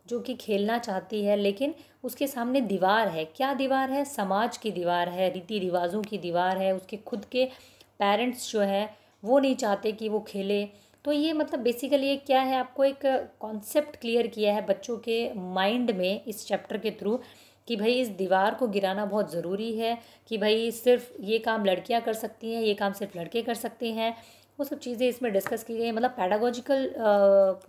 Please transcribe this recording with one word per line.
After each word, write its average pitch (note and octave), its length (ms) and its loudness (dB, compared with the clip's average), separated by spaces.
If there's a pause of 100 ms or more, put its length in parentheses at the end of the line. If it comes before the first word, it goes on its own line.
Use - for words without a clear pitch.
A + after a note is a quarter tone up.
जो A#3+ 120 -4
कि B3 140 -8
खेलना G#3+ 440 0
चाहती G#3 460 -4
है G3+ 120 2
लेकिन G#3 400 0 (280)
उसके C4+ 240 -4
सामने B3+ 340 0
दीवार G3+ 460 2
है। D#3+ 180 -2
क्या C4+ 280 -2
दीवार C4 380 0
है? C#4 140 0
समाज G#3 520 -2
की G#3+ 140 -6
दीवार F3 380 0
है, F3+ 200 0
रीति F#3+ 300 -6
रिवाजों F3+ 420 0
की G3+ 160 -6
दीवार F3 400 0
है, F#3+ 180 2
उसके F#3+ 220 -10
खुद - 280 -10
के B3+ 200 0 (540)
पेरेंट्स G#3+ 520 0
जो A3 80 0
हैं G3+ 380 0 (260)
वो B3+ 160 4
नहीं C4 160 2
चाहते G#3 360 0
कि G#3+ 180 -6
वो G#3 100 0
खेले। G3+ 500 -2 (360)
तो C#4+ 60 0
ये D4+ 220 2
मतलब D4+ 300 -2
basically B3 380 2
ये C#4 160 0
क्या C4 240 4
है, C4 140 0
आपको C4 280 0
एक C#4 160 2 (400)
कॉन्सेप्ट G#3+ 560 -4
क्लियर A#3 320 0
किया G#3 260 0
है G#3 120 -2
बच्चों G3+ 320 -2
के A#3 380 -2
माइंड G3 560 0
में F#3+ 340 0
इस - 220 -10
चैप्टर G#3 300 -4
के G#3+ 140 -2
through G#3+ 280 -2 (480)
कि A#3 80 -2
भाई G#3+ 180 2
इस B3+ 140 0
दीवार F#3+ 460 2
को B3+ 140 -2
गिराना G3 380 0
बहुत G3 260 -2
ज़रूरी G3 460 -4
है, A3+ 200 -2 (300)
कि A3+ 100 -4
भाई A3 340 2
सिर्फ A#3+ 480 2
ये A3 200 0
काम A3 260 0
लड़कियां F#3+ 360 2
कर A#3 120 -2
सकती A3+ 400 -8
हैं, A#3 80 -4
ये G#3+ 120 2
काम G3+ 200 -2
सिर्फ G3 240 -8
लड़के E3+ 240 -4
कर A#3 120 -2
सकते A3+ 400 -6
हैं, A3+ 240 -2 (420)
वो C#4+ 60 -2
सब C#4+ 140 -8
चीज़ें B3 300 0
इसमें A#3 240 -2
डिस्कस A3 300 0
की A#3 140 -8
गई A#3 80 0
हैं। A#3 60 -2
मतलब B3 240 0
pedagogical, A#3+ 800 0
अ, G3 760 6